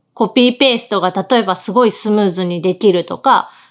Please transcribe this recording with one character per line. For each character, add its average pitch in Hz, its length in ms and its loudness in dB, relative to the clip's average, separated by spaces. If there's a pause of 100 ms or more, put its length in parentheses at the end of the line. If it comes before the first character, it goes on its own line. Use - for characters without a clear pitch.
(140)
コ 220 160 -2
ピ 247 180 4
ー 247 100 -2
ペ 262 180 2
ー - 20 -4
ス - 100 -16
ト 196 140 -2
が 180 80 0
例 196 300 0
え - 20 2
ば 190 140 -4
す - 160 -10
ご 240 120 2
い 220 60 2
ス - 200 -8
ム 208 120 2
ー 202 80 2
ズ 180 140 -4
に 175 180 -6
で 185 120 0
き 202 160 2
る 175 140 0
と - 140 -10
か、 - 320 0 (200)